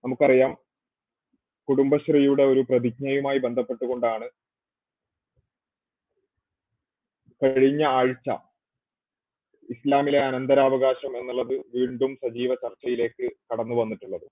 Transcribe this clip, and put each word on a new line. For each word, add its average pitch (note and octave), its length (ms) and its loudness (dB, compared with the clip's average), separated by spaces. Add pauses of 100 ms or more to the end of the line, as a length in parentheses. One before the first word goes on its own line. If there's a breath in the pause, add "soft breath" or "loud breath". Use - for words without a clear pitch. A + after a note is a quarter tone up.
നമുക്കറിയാം, C3 600 2 (1040)
കുടുംബശ്രീയുടെ C#3 720 2
ഒരു C3+ 180 4
പ്രതിജ്ഞയുമായി C3+ 760 -2
ബന്ധപ്പെട്ടുകൊണ്ടാണ് A#2+ 920 -4 (3250)
കഴിഞ്ഞ C3+ 420 2
ആഴ്ച C3 460 0 (1400)
ഇസ്ലാമിലെ C#3 480 0
അനന്തരാവകാശം C3+ 1000 2
എന്നുള്ളത് B2 340 -6 (220)
വീണ്ടും B2+ 480 -4
സജീവ B2 320 -4
ചർച്ചയിലേക്ക് A#2+ 760 -6 (220)
കടന്നു A#2 220 -6
വന്നിട്ടുള്ളത്. G#2 580 -6